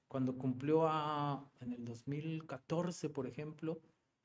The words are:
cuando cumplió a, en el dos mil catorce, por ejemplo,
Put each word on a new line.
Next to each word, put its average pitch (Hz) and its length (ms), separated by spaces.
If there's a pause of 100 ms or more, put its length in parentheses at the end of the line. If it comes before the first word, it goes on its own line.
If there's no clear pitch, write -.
cuando 131 280
cumplió 135 480
a, 147 640 (120)
en 123 100
el 120 140
dos 117 240
mil 156 360
catorce, 165 640
por 143 160
ejemplo, 151 540 (460)